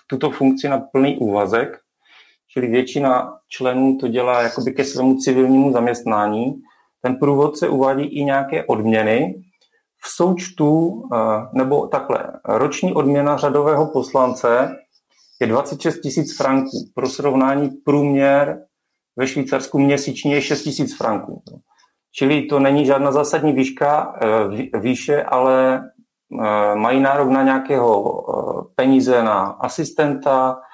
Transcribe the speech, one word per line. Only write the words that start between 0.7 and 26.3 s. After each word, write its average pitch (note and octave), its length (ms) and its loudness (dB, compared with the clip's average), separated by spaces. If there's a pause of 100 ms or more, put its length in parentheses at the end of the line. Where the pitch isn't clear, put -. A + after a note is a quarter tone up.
plný C3+ 400 0
úvazek, G#2 500 0 (840)
čili B2 140 -2
většina B2+ 680 0 (160)
členů C3 480 0
to C3+ 120 -6
dělá B2 340 0
jakoby A#2 300 -4
ke C3+ 120 -2
svému C3 320 2
civilnímu C3 560 4
zaměstnání. A2+ 840 -2 (480)
Ten B2+ 140 -2
průvodce C#3+ 520 0
uvádí C3+ 360 0
i C#3+ 200 -6
nějaké C#3 400 -2
odměny. A2 720 0 (680)
V - 40 -12
součtu, E3+ 960 0 (120)
eh, A#2 40 0 (340)
nebo C3 340 0
takhle, - 380 -4 (200)
roční C#3+ 480 -2
odměna C#3+ 440 2
řadového D3 500 2
poslance B2+ 880 0 (640)
je B2+ 60 2
dvacet C3+ 340 -2
šest D#3+ 200 -4
tisíc C#3+ 360 -4
franků. C3+ 400 0 (180)
Pro B2+ 140 -4
srovnání C3+ 600 0
průměr C#3+ 880 2 (580)
ve B2 100 -2
Švýcarsku C3+ 520 -4
měsíčně C#3 560 0
je D3 80 0
šest D3 200 -4
tisíc D3 340 -4
franků. - 460 -6 (680)
Čili C#3 300 0
to D3 160 0
není C#3 280 4
žádná C#3 260 2
zásadní D3 400 2
výška, C#3+ 680 0
eh, A2 260 2
vý-, A2+ 220 -6 (100)
výše, B2+ 420 0
ale, C3 600 2 (600)